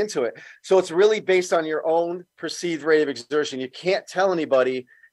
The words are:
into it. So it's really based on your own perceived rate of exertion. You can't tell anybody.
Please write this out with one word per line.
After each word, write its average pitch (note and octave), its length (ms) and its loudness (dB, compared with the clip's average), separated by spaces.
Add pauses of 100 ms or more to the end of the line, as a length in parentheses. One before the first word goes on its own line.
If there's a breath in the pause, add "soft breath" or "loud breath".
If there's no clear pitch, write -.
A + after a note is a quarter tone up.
into E3+ 220 -2
it. A2 100 -4 (340 loud breath)
So - 100 -2
it's F3+ 120 0
really G#3 300 2
based F#3 380 0
on D#3+ 60 0
your D#3 220 -4
own E3+ 400 -2 (100)
perceived E3 460 -8
rate D#3 200 4
of C#3 60 0
exertion. C3+ 580 -4
You B2+ 40 -16
can't F#3 360 -4
tell F#3 320 0
anybody. B2+ 480 0 (260 soft breath)